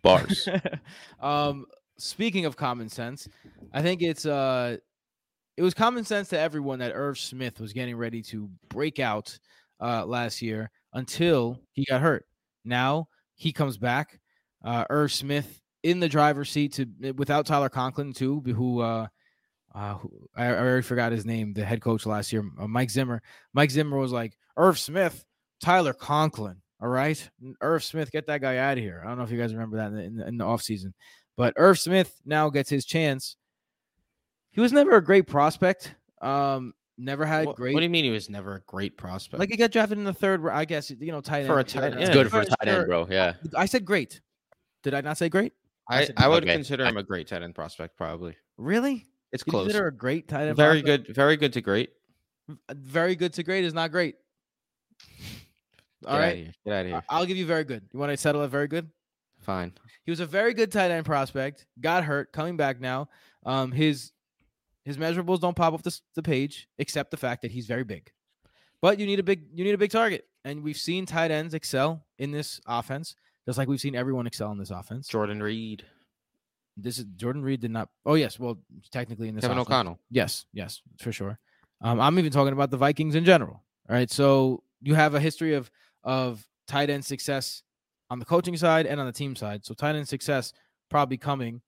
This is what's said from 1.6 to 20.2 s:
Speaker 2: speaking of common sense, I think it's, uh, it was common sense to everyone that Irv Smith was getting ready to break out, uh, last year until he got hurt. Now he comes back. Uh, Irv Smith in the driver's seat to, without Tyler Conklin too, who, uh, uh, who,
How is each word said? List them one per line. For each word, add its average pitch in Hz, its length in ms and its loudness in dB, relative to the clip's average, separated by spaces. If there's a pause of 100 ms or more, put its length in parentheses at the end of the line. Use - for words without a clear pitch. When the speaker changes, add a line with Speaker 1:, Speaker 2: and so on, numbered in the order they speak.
Speaker 2:
speaking 190 460 -2
of 143 100 -4
common 120 340 -4
sense, 123 400 -10 (420)
I 147 120 -2
think 175 180 0
it's, 165 240 -2
uh, 131 520 0 (760)
it 156 60 -2
was 180 140 2
common 233 280 2
sense 202 260 -4
to 170 100 -2
everyone 143 400 -4
that 120 160 -4
Irv 139 240 -4
Smith 127 400 -8
was 110 120 -10
getting 123 240 -6
ready 117 280 -6
to 104 260 -10 (200)
break 147 300 -4
out, 107 380 -4 (420)
uh, 117 240 -2
last 120 380 -4
year 110 300 -6 (220)
until 127 680 0 (120)
he 139 120 -2
got 131 160 2
hurt. 151 240 2 (400)
Now 131 420 0 (280)
he - 160 -2
comes 135 260 -2
back. 123 420 -2 (460)
Uh, 117 240 -2
Irv 147 240 2
Smith 143 480 -4 (220)
in 175 160 2
the 170 100 2
driver's 147 400 4
seat 143 240 0
to, 131 400 -6
without 143 320 0
Tyler 143 240 2
Conklin 131 440 -4
too, 139 280 -2
who, 123 400 -2
uh, 113 240 -2 (680)
uh, 101 200 -8
who, - 160 -14 (240)